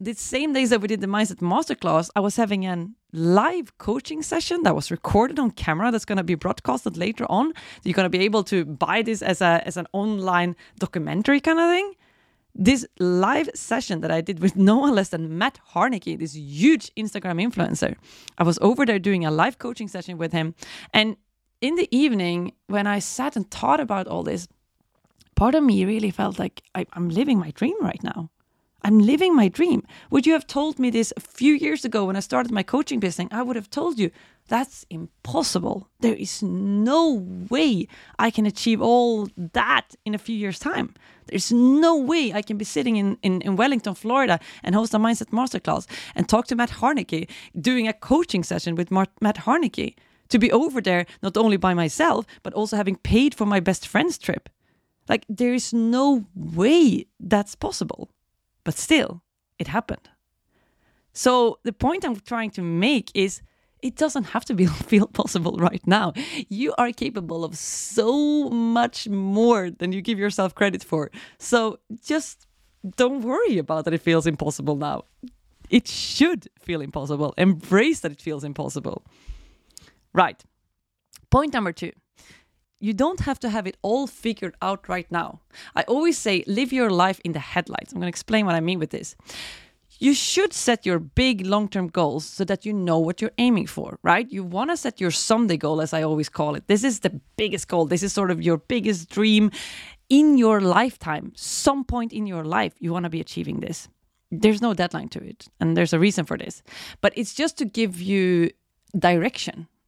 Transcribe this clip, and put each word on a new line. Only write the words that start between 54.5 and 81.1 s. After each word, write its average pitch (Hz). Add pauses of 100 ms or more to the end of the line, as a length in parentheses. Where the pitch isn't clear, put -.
Like, 226
there 240
is 247
no 240 (100)
way 190 (140)
that's 202
possible. - (540)
But -
still, 247 (360)
it -
happened. - (1040)
So 247
the 226
point 349
I'm 247
trying 226
to 190
make 190
is 196 (400)
it 254
doesn't 294
have -
to -
be, 185
<laughs> -
feel 208
possible -
right 175
now. 185 (360)
You 226
are 240
capable 185
of 160
so 285
much 233
more 202
than 175
you 190
give 208
yourself 196
credit 190
for. 151 (280)
So 226 (240)
just - (480)
don't 254
worry 269
about 160
that 165
it 165
feels 165
impossible 147
now. 143 (640)
It -
should - (120)
feel 170
impossible. 143
Embrace 190
that 160
it 143
feels 151
impossible. 143 (1080)
Right. 170 (840)